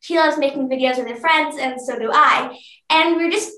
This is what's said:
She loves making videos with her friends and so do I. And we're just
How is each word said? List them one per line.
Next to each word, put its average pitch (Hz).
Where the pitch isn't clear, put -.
She 339
loves 302
making 277
videos 254
with 233
her 240
friends 311
and 262
so 226
do 220
I. 269
And 330
we're 339
just 415